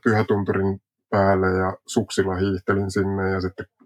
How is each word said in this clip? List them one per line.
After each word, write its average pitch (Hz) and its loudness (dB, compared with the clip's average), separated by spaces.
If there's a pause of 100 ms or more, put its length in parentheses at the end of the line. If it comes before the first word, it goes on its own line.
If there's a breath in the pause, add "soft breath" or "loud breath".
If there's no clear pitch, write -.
Pyhätunturin 101 0 (280)
päälle 98 2 (120)
ja 92 -2 (100)
suksilla 95 -2
hiihtelin 98 0
sinne 98 -2
ja 95 -2
sitten 90 -6 (200)